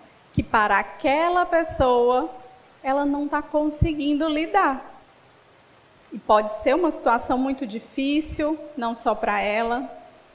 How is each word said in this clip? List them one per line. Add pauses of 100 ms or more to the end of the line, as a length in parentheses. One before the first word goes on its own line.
(320)
que
para
aquela
pessoa, (500)
ela
não
tá
conseguindo
lidar. (1120)
E
pode
ser
uma
situação
muito
difícil, (200)
não
só
pra
ela, (440)